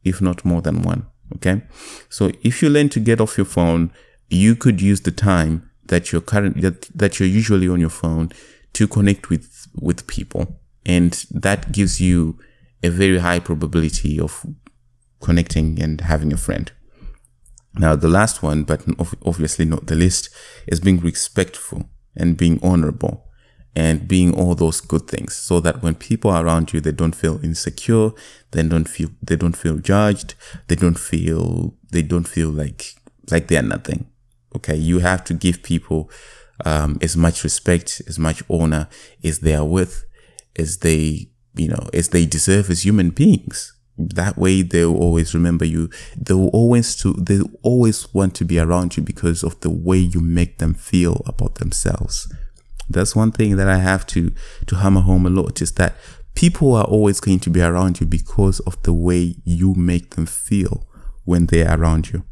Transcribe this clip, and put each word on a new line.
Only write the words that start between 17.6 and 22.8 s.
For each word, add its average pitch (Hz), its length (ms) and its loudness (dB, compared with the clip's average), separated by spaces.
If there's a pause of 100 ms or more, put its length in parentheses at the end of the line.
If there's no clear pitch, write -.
Now, 80 200 2
the 73 120 0
last 95 340 2
one, 76 220 -2
but 76 240 -4 (100)
ob-, - 280 -6
obviously 85 400 -2
not 80 220 -4
the 82 80 -2
least, 90 340 2 (380)
is 82 120 -2
being 92 200 2
respectful - 880 -6 (260)
and 85 220 0
being 85 260 2
honorable 85 640 0 (460)